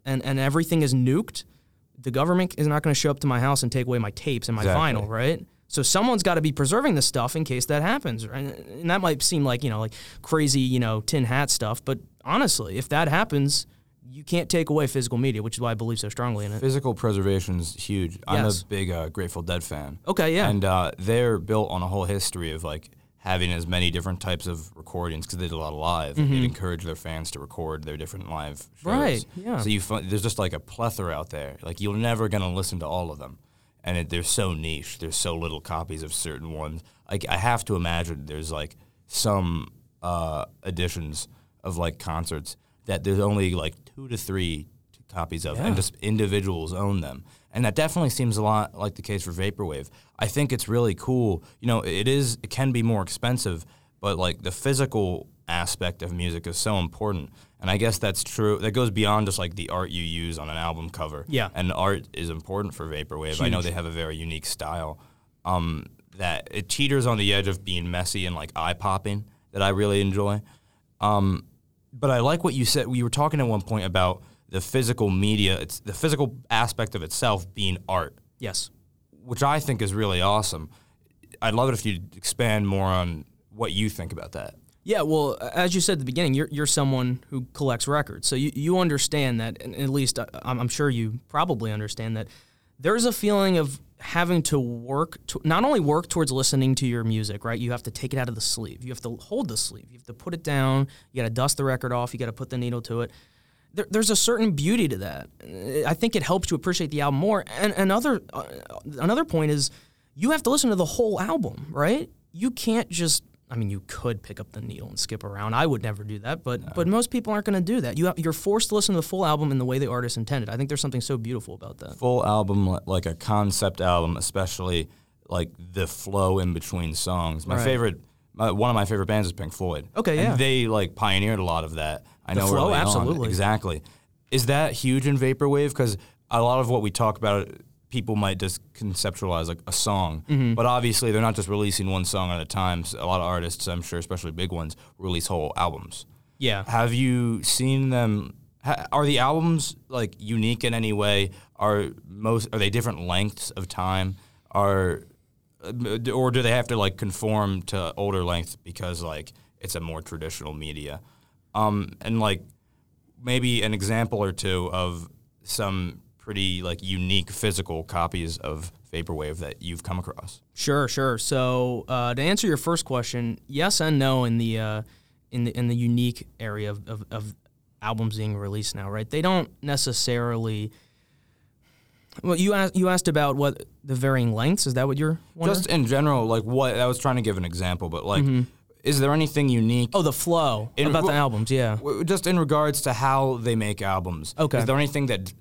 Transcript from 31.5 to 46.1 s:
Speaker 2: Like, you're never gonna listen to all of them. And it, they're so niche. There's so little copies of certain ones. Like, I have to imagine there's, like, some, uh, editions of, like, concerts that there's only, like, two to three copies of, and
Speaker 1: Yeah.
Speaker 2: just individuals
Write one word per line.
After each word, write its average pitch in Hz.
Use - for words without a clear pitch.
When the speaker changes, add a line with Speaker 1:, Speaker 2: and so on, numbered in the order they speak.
Speaker 2:
Like, 82
you're 101
never 113
gonna 92
listen 92
to 80
all 85
of 71
them. 65
And 90
it, 85
they're 87
so 95
niche. 80
There's 80
so 85
little 80
copies 82
of 78
certain 78
ones. 78
Like, 101
I -
have 117
to 104
imagine 85
there's, 78
like, 76
some, 90
uh, 85
editions 85
of, 90
like, 85
concerts 80
that 90
there's 98
only, 101
like, 80
two 135
to 120
three 87
copies 82
of, 80
and 160
Speaker 1:
Yeah. 107
Speaker 2:
just 92
individuals 98